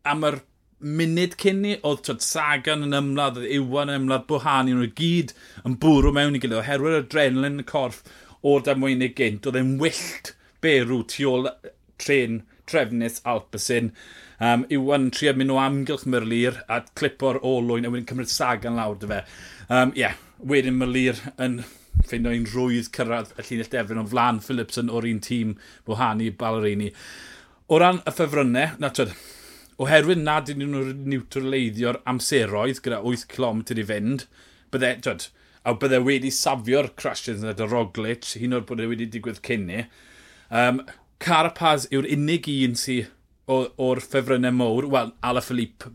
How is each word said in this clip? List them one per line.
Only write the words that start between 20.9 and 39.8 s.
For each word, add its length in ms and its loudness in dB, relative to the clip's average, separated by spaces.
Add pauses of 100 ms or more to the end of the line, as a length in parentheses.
yn 200 -2 (420)
ffindo 260 0
un 160 0
rwydd 480 -2
cyrraedd 400 -4
y 120 -14
llinell 260 -6
defyn, 300 -2
ond 100 -6
flan 320 2
Philipsen 480 -4
o'r 160 -2
un 160 -2
tîm, 320 -4 (300)
Bouhanni, 440 0
Ballerini. 640 -2 (800)
O 100 6
ran 240 6
y 80 -2
ffefrynnau, 680 0
na, 140 -4
t'wod, 220 -2 (680)
oherwydd 420 6
nad 240 2
ydyn 240 -4
nhw'n 280 -4 (100)
niwtraleidio'r 880 -2 (100)
amseroedd 760 0
gyda 200 -4
wyth 280 -4
cilometr 480 -2
i 80 -4
fynd, 360 -2 (480)
bydde, 200 0 (120)
t'wod, 220 -4 (400)
a 80 2
bydde 300 2
wedi 280 2
safio'r 640 0
crashes 460 -6
yn 80 -4
y 160 -4
Roglic, 680 -4
hyd 120 -4
yn 120 0
oed 80 -12
bod 120 -6
e 80 -2
wedi 220 -4
digwydd 340 -10
cyn 240 -2
ni. 140 -6 (680)